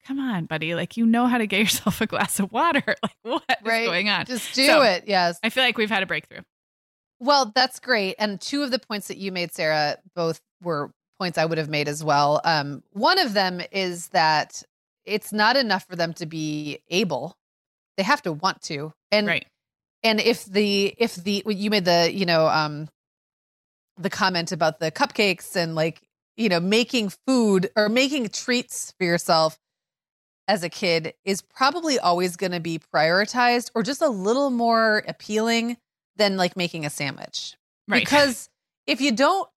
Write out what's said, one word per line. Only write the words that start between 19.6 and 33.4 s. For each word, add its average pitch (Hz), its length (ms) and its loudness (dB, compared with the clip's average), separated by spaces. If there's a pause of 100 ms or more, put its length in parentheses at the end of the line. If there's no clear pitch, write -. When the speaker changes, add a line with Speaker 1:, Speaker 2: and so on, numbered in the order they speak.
Speaker 2:
and 220 180 2
if 233 240 0
the, 202 540 0
if 233 180 -2
the, 202 300 -4
you 208 240 -2
made 202 140 2
the, 170 280 4
you 190 140 -2
know, 160 200 4
um, 151 420 0 (1120)
the 185 120 -6
comment 185 420 -2
about 156 280 0
the 160 100 -2
cupcakes 208 640 -2
and, 165 200 -2
like, 160 260 -2 (360)
you 226 120 0
know, 170 120 2
making 214 520 0 (140)
food 214 500 2
or 214 120 2
making 262 420 0
treats - 680 -6
for 185 60 -2
yourself 165 540 2 (920)
as 175 160 0
a 175 40 -6
kid 165 460 -2 (100)
is 196 180 -2
probably 294 560 0
always 175 380 2
gonna 180 240 -4
be 165 180 -6
prioritized 208 960 2